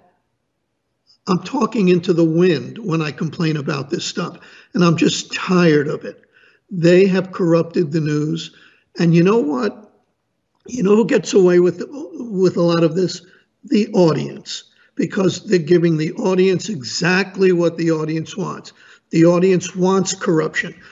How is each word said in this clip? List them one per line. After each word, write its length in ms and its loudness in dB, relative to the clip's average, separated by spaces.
I'm 160 0
talking 460 -2
into 240 2
the 120 2
wind 540 0
when 240 -4
I 80 -6
complain 460 -4
about 340 -6
this 140 -6
stuff, 340 -8
and 100 2
I'm 120 4
just 360 -2
tired 560 2
of 160 -8
it. 180 -16
They 360 4
have 260 -2
corrupted 580 0
the 120 -2
news, 520 -4
and 160 2
you 80 4
know 160 4
what? 600 -4
You 160 -8
know 120 4
who 120 4
gets 260 -2
away 280 6
with, 300 0
with 680 -4
a 40 2
lot 220 2
of 100 2
this? 280 -4
The 300 0
audience, 680 0
because 520 -2
they're 120 2
giving 380 2
the 160 -4
audience 560 0
exactly 840 0
what 260 0
the 120 -2
audience 460 -4
wants. 380 -10
The 140 4
audience 500 2
wants 400 0
corruption. 640 -4